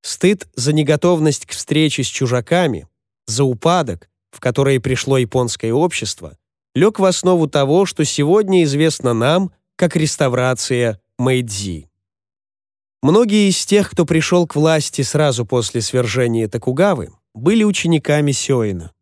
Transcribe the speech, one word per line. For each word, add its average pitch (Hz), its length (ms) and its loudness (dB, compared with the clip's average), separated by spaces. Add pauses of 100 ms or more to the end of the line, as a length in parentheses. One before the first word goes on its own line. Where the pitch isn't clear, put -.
Стыд - 540 -2
за 131 180 -2
неготовность 156 720 2
к - 60 -16
встрече 147 520 -2
с - 40 -4
чужаками, 127 800 -2 (380)
за 117 180 0
упадок, 131 640 -2 (240)
в - 60 -20
который 135 400 0
пришло 131 400 -2
японское 120 520 -2
общество, 120 680 -4 (360)
лег 202 260 2
в 190 60 2
основу 180 420 2
того, 147 380 2
что - 180 -4
сегодня 180 600 2
известно 143 500 0
нам 156 380 0 (240)
как 175 200 0
реставрация 127 1040 0 (200)
Мэйдзи. 101 680 -2 (1160)
Многие 202 460 4
из - 160 -2
тех, 202 260 2
кто 170 140 0
пришел 170 420 0
к - 80 -10
власти 151 480 0
сразу 127 420 0
после 120 360 -2
свержения 117 640 -2
Токугавы, 131 640 -2 (240)
были 196 280 2
учениками 151 680 0
Сеина. 104 600 -2 (100)